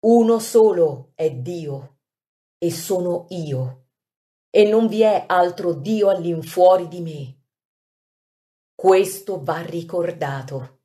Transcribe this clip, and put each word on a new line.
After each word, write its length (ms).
Uno 340
solo 760
è 160
Dio, 680
e 140
sono 580
io, 600
e 180
non 200
vi 140
è 260
altro 460
Dio 360
all'infuori 760
di 140
me. 400
Questo 680
va 200
ricordato. 1200